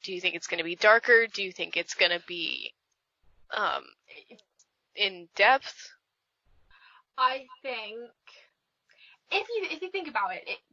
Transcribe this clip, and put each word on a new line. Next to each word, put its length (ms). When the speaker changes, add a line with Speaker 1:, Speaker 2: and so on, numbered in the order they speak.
Speaker 1:
Do 80
you 80
think 160
it's 100
gonna 160
be 140
darker? 500
Do 160
you 80
think 260
it's 180
gonna 340
be, 440
um, 320
in 400
depth? 560
Speaker 2:
I 300
think 360
if 160
you, 240
if 100
you 80
think 160
about 300
it, 100
it, 120